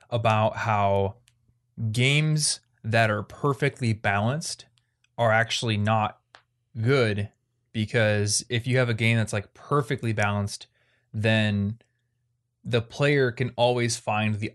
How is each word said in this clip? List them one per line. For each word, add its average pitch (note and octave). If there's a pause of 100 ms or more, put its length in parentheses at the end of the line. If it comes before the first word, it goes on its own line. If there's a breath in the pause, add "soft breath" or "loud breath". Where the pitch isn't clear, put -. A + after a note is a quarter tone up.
about A2
how G2 (760)
games D3 (220)
that A2+
are G#2
perfectly C3+
balanced G#2+ (520)
are A#2
actually A2+
not G#2+ (600)
good, A2 (440)
because G#2+
if A#2
you B2+
have B2
a A#2
game A2+
that's, A2
like, G#2
perfectly C3+
balanced, G#2 (460)
then G#2+ (840)
the A#2
player C#3+
can A#2
always A#2+
find G#2+
the G#2